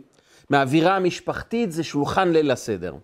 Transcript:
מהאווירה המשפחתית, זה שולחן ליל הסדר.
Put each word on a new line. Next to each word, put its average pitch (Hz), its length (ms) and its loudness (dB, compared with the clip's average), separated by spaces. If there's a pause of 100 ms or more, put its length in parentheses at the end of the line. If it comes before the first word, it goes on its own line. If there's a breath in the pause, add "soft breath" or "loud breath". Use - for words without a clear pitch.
(500 soft breath)
מהאווירה 151 460 4
המשפחתית, 185 760 -2
זה 156 120 -4
שולחן 147 480 0
ליל 156 180 4
הסדר. 90 540 -4